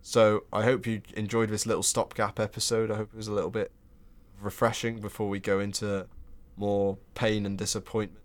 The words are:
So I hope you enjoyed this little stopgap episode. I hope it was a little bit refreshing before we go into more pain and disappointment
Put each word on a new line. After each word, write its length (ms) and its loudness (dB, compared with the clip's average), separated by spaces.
So 500 6
I 100 2
hope 240 4
you 160 -2
enjoyed 320 2
this 180 -2
little 160 0
stopgap 560 0
episode. 520 0
I 60 0
hope 160 -6
it 40 -18
was 120 -10
a 40 -4
little 180 0
bit 220 -4
refreshing 600 -2
before 280 -4
we 120 -2
go 200 2
into 460 -4
more 440 0
pain 320 2
and 100 -2
disappointment 680 -4